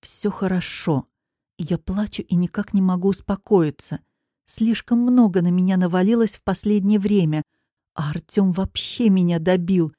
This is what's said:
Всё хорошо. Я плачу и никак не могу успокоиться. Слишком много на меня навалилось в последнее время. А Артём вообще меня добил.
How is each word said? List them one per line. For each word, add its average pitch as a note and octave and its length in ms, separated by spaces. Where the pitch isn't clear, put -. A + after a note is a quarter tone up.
Всё - 300
хорошо. F3+ 760
Я E3+ 200
плачу G3 440
и - 140
никак F3 360
не G3+ 80
могу F#3 280
успокоиться. F#3+ 920
Слишком A3+ 540
много A#3+ 420
на F3 80
меня F3+ 260
навалилось F#3 600
в - 60
последнее G#3 560
время. F#3+ 440
А D3 160
Артём F#3 420
вообще F#3+ 580
меня F3+ 280
добил. F3 600